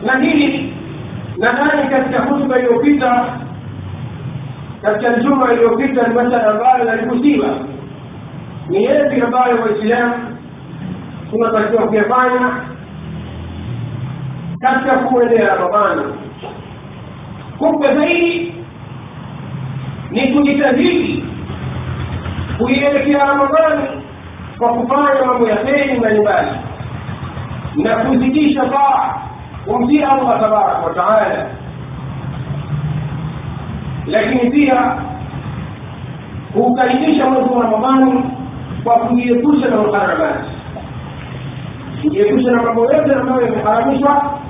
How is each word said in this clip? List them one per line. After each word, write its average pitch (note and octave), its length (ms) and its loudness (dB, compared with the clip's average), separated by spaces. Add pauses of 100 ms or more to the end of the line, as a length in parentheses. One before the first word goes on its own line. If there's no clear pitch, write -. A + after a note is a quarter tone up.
Na C4 140 2
hili D4 540 2 (640)
nadhani C4+ 520 2
katika C4 320 2
hutuba B3+ 380 2
iliyopita, D3 680 4 (1600)
katika G#3+ 320 2
juma B3 400 4
iliyopita, A#3 540 4
ni A3+ 60 0
masala A#3+ 340 2
ambayo A3+ 380 4
yaligusiwa. C#3+ 640 2 (1200)
Ni G3 140 2
yapi C#4 380 2
ambayo A#3+ 400 2
Waislamu A3+ 520 0 (1160)
tunatakiwa A3+ 560 2
kuyafanya B3 640 2 (2000)
katika C4 380 2
kuendea A#3 580 4
Ramadhani? - 580 0 (1400)
Kubwa D4 380 2
zaidi E4+ 580 2 (1600)
ni C4 220 0
kujitahidi C#4+ 920 2 (1300)
kuielekea C#4+ 680 2
Ramadhani C#4+ 580 4 (720)
kwa A#3 160 2
kufanya C4+ 520 2
mambo A#3+ 220 2
ya G#3+ 100 2
kheri C4+ 420 0
mbalimbali G#3 500 2 (1300)
na A3+ 200 2
kuzidisha C4+ 720 2
taa C4+ 500 2 (500)
kumtii B3 380 4
Allah C4 360 2
tabaraka G#3+ 380 2 (100)
wa - 60 -4
taala, G#3 540 2 (2500)
lakini A#3+ 440 2
pia C4 440 4 (1600)
kuukaribisha B3+ 760 4
mwezi A#3+ 200 4
wa A#3+ 140 2
Ramadhani B3 600 4 (600)
kwa A#3 120 4
kujiepusha B3 720 4
na A3+ 100 2
muharramati, D4 720 0 (1500)
kujiepusha B3+ 500 2
na A#3 120 4
mambo A#3 180 2 (120)
yote C#4+ 200 4
ambayo C4 280 0
yameharamishwa A#3 1000 2 (100)